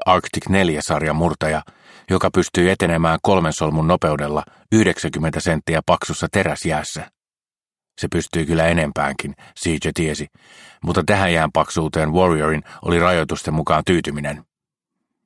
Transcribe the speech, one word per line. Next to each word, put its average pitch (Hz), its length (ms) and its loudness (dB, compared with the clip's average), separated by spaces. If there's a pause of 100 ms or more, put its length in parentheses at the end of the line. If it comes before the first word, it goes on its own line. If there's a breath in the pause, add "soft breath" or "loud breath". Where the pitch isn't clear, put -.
Arctic 90 420 0
neljä 90 340 2
sarjan 76 340 -2
murtaja, 78 460 0 (480 loud breath)
joka 92 240 2
pystyi 90 360 2
etenemään 85 520 2
kolmen 87 300 4
solmun 78 360 0
nopeudella 76 540 0 (300 soft breath)
yhdeksänkymmentä 80 680 0
senttiä 80 460 -2
paksussa - 460 0
teräsjäässä. 78 800 -2 (880)
Se - 120 -4
pystyi 82 340 -2
kyllä 80 200 2
enempäänkin, 73 680 -2 (220 loud breath)
Siege 80 380 -4
tiesi, 76 320 -4 (580 loud breath)
mutta 87 220 0
tähän 98 260 2
jään 78 200 2
paksuuteen 78 600 0
Warriorin 78 500 2 (200 loud breath)
oli 87 160 2
rajoitusten 82 560 0
mukaan 78 320 0
tyytyminen. 73 580 -2 (800)